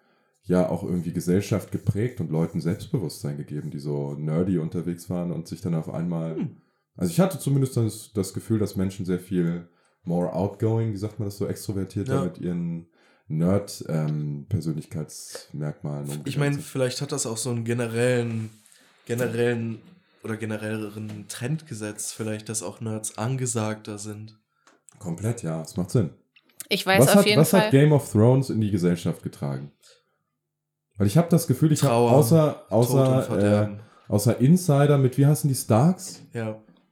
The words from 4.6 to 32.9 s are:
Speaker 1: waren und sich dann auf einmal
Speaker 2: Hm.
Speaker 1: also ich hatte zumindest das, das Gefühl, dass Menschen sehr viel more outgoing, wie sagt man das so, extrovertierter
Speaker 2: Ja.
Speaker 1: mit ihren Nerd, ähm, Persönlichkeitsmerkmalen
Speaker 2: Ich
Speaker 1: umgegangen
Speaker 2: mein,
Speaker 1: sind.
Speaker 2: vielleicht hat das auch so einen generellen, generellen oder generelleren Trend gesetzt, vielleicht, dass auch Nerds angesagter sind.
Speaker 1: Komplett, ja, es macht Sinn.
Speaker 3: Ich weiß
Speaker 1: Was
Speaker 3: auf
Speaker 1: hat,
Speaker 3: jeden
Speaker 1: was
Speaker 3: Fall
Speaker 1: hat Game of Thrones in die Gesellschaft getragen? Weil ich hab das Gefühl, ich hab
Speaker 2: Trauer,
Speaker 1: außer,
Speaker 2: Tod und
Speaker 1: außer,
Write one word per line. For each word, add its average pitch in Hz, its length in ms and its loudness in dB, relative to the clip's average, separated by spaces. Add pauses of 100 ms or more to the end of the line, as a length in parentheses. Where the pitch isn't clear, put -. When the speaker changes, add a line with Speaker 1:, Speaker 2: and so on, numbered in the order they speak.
Speaker 1:
waren 87 220 -4
und 80 160 -8
sich - 140 -12
dann 85 140 -2
auf 80 180 -6
einmal 82 440 -4
Speaker 2:
Hm. 175 200 -6 (380)
Speaker 1:
also 90 160 -2
ich 117 80 0
hatte 185 180 2
zumindest 135 400 0
das, - 360 -2
das 95 200 -4
Gefühl, - 260 -2
dass 98 180 -2
Menschen 95 280 -2
sehr 90 140 0
viel 87 480 -2 (360)
more 87 300 -2
outgoing, 110 600 0
wie 98 40 -6
sagt 104 220 -8
man 104 80 -4
das 98 100 -10
so, 101 80 -4
extrovertierter 98 680 -4
Speaker 2:
Ja. 90 80 0
Speaker 1:
mit 87 160 -6
ihren 85 480 -6 (400)
Nerd, 90 600 0
ähm, 76 600 -4
Persönlichkeitsmerkmalen 78 1600 -8
Speaker 2:
Ich 71 120 -8
Speaker 1:
umgegangen 135 220 -6
Speaker 2:
mein, 143 140 0
Speaker 1:
sind. 143 100 -8
Speaker 2:
vielleicht 127 380 -4
hat 139 100 -8
das 143 160 -4
auch 113 100 -6
so 123 140 -4
einen 117 140 -4
generellen, 117 840 -2 (560)
generellen 117 760 -2 (440)
oder 110 140 -6
generelleren 107 920 -8
Trend 151 400 -6
gesetzt, 107 460 -10
vielleicht, 110 360 -6
dass 107 140 -6
auch 90 180 -10
Nerds 110 360 -8
angesagter 110 800 -4
sind. 107 400 -14 (640)
Speaker 1:
Komplett, 95 440 -6
ja, 82 180 -6
es - 160 -14
macht 90 140 -4
Sinn. 98 180 2 (600)
Speaker 3:
Ich 190 160 -2
weiß 185 160 6
Speaker 1:
Was 147 80 8
Speaker 3:
auf 196 80 8
Speaker 1:
hat, 202 80 8
Speaker 3:
jeden 208 160 6
Speaker 1:
was - 100 4
Speaker 3:
Fall 190 100 8
Speaker 1:
hat - 100 4
Game 143 220 8
of 135 180 2
Thrones 127 380 6
in 110 120 0
die 104 100 0
Gesellschaft 87 520 0
getragen? 69 480 -8 (1300)
Weil 101 100 4
ich 123 100 4
hab 170 120 4
das 170 180 4
Gefühl, 151 240 4
ich 123 120 0
hab 135 80 4
Speaker 2:
Trauer, 117 200 4
Speaker 1:
außer, 151 420 6
Speaker 2:
Tod - 140 -16
und - 60 -14
Speaker 1:
außer, 131 460 4